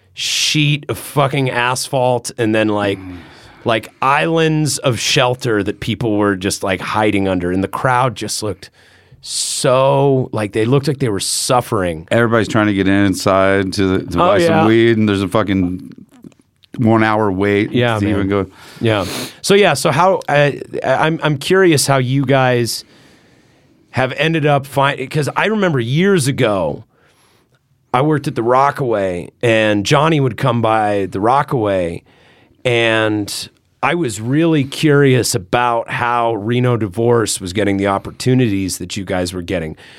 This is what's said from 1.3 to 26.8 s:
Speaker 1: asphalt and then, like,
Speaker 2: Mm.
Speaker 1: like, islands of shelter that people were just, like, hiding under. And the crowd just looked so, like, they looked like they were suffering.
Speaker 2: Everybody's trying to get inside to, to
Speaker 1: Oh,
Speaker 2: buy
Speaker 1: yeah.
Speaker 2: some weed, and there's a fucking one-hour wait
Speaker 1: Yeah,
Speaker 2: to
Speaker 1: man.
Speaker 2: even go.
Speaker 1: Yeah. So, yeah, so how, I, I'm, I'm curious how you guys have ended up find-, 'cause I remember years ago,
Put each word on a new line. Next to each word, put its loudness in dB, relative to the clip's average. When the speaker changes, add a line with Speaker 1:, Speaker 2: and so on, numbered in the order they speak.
Speaker 1:
asphalt -2
and 0
then, 2
like, -2
Speaker 2:
Mm. -14
Speaker 1:
like, -2
islands 0
of -2
shelter 0
that -6
people -2
were 2
just, -4
like, -2
hiding 0
under. -2
And -2
the -2
crowd -2
just -8
looked -8
so, 0
like, -4
they 0
looked 2
like -2
they -2
were -2
suffering. -2
Speaker 2:
Everybody's 2
trying 0
to 2
get 2
inside 2
to, 2
to -6
Speaker 1:
Oh, 4
Speaker 2:
buy 2
Speaker 1:
yeah. 4
Speaker 2:
some 2
weed, 4
and 2
there's 0
a -2
fucking -2
one-hour 2
wait 0
Speaker 1:
Yeah, 0
Speaker 2:
to 0
Speaker 1:
man. 0
Speaker 2:
even -2
go. -2
Speaker 1:
Yeah. 0
So, 2
yeah, 4
so -2
how, 2
I, 0
I'm, 0
I'm 0
curious 2
how 2
you 0
guys 0
have -2
ended 0
up 2
find-, -2
'cause -2
I 0
remember 0
years 2
ago, -2